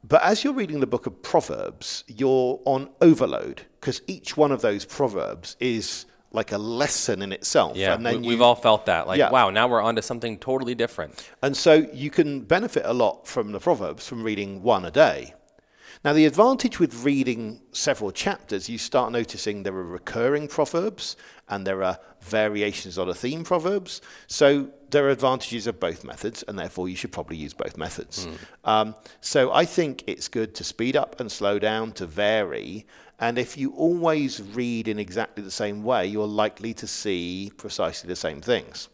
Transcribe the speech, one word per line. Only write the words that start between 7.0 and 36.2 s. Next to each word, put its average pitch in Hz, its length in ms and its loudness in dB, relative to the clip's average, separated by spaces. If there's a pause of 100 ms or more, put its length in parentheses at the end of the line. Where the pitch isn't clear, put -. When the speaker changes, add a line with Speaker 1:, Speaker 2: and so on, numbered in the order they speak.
Speaker 1:
in 98 120 -6
itself. 98 440 0
Speaker 2:
Yeah, 95 180 2
Speaker 1:
And 113 120 -4
then 117 140 0
Speaker 2:
we, - 20 -8
Speaker 1:
you 117 60 -4
Speaker 2:
we've 120 140 4
all 120 120 8
felt 110 320 4
that. 87 220 2
Like, 95 100 2
Speaker 1:
Yeah. 127 120 6
Speaker 2:
"Wow, 117 200 6
now 110 160 4
we're 117 160 4
on 113 140 2
to 107 60 0
something 117 360 -6
totally 131 380 -4
different." - 520 -6 (140)
Speaker 1:
And 135 140 0
so 156 360 8
you 135 180 -8
can 143 320 2
benefit 175 440 0
a 113 80 0
lot 117 320 2
from 104 240 -4
the 98 80 -6
Proverbs, 90 480 -2
from 117 160 -10
reading 98 400 -4
one 101 220 2
a 82 80 -8
day. 92 420 4 (720)
Now, 147 80 4
the 156 140 8
advantage 226 520 4
with 117 240 0
reading 127 600 -2 (100)
several 190 400 -2
chapters, - 560 -4
you 117 80 -8
start 120 340 0
noticing 110 520 -4
there 95 120 -4
are 95 80 -6
recurring 139 680 -2
proverbs 175 680 -4 (320)
and 98 180 -6
there 95 160 -2
are 92 160 -2 (220)
variations 104 760 -2
on 90 100 0
a 87 60 -2
theme 151 280 -6
proverbs. 180 600 -2 (240)
So 143 420 4 (220)
there 143 160 4
are 139 40 6
advantages 127 560 0
of 87 140 -6
both 82 240 -4
methods, 69 420 -8
and 101 120 -10
therefore 90 320 -6
you 90 60 -8
should - 160 -8
probably 85 260 -8
use 73 160 -10
both - 240 -10
methods. 80 480 -10
Speaker 2:
Mm. - 440 -8
Speaker 1:
Um, 107 240 2 (280)
so 135 280 2
I 165 140 4
think 160 420 -2
it's - 220 -8
good 110 280 -4
to - 80 -12
speed 127 300 -4
up - 260 0
and 113 120 -8
slow 101 260 0
down, 110 340 -2
to 95 120 -8
vary. 92 840 -2 (320)
And 117 200 -2
if 123 180 -6
you 135 160 -4
always 156 680 0
read 113 460 -4
in 107 100 -2
exactly 104 440 -6
the 95 80 -12
same 104 340 -4
way, 110 220 2
you're 104 200 -2